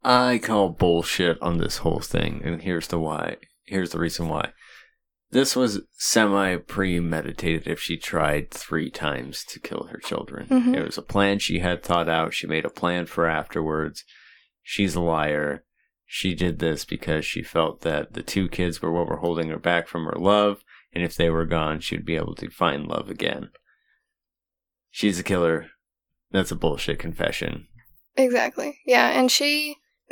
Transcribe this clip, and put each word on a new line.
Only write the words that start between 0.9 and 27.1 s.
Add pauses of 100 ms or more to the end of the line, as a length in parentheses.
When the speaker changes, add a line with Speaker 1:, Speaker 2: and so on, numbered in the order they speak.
Speaker 1:
on
this
whole
thing,
and
here's
the
why. (260)
Here's
the
reason
why. (800)
This
was (140)
semi-premeditated
if
she
tried
three
times
to
kill
her
children.
Speaker 2:
Mm-hmm.
Speaker 1:
It
was
a
plan
she
had
thought
out.
She
made
a
plan
for
afterwards. (580)
She's
a
liar. (400)
She
did
this
because
she
felt
that
the
two
kids
were
what
were
holding
her
back
from
her
love, (280)
and
if
they
were
gone,
she'd
be
able
to
find
love
again. (1400)
She's
a
killer. (640)
That's
a
bullshit
confession. (480)